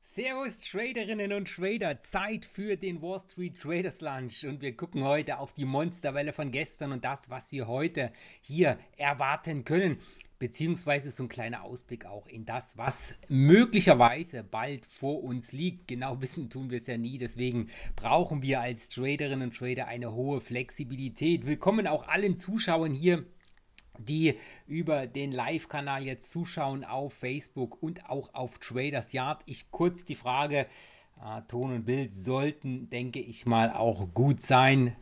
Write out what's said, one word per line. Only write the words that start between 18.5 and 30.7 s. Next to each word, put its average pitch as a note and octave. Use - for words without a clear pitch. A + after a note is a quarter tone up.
als A#2+
Traderinnen C3+
und A#2
Trader B2+
eine A#2+
hohe C3
Flexibilität. B2+
Willkommen F#3+
auch D3+
allen F3+
Zuschauern E3+
hier, E3
die D3+
über D3+
den C#3
Live-Kanal C#3
jetzt C3
zuschauen C#3+
auf C3+
Facebook B2+
und E3
auch C3
auf B2+
Traders C3
Yard. C3+
Ich -
kurz F3
die -
Frage, C#3